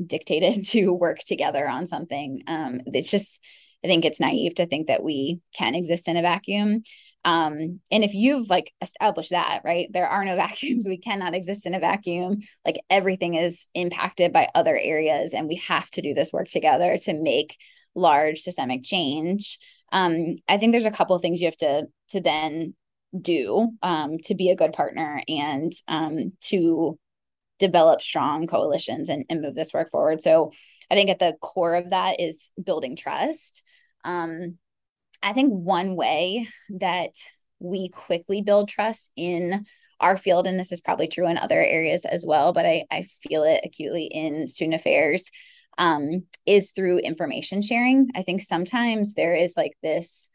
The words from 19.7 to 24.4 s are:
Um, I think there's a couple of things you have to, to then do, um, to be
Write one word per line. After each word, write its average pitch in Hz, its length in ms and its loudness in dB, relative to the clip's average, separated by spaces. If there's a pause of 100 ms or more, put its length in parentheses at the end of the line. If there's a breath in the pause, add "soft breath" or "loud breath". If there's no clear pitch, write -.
Um, 170 440 0 (120)
I 196 100 4
think 226 140 4
there's 233 120 4
a 214 60 0
couple 190 240 2
of 175 80 0
things 170 180 0
you 175 60 2
have 160 120 -2
to, 147 280 0 (240)
to 196 100 -4
then 156 540 -2 (440)
do, 165 520 0 (120)
um, 160 420 -2
to 208 100 -2
be 180 160 4